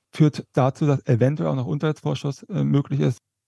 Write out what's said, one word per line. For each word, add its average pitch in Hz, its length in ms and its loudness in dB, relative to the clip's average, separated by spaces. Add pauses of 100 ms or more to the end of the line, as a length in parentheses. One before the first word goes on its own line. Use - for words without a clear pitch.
(100)
Führt - 420 2
dazu, 131 320 0
dass 139 220 0
eventuell 139 420 2
auch 151 60 -2
noch 127 120 -4
Unterhaltsvorschuss, 147 760 -4
äh, 156 200 -4
möglich 143 380 0
ist. 143 200 0 (280)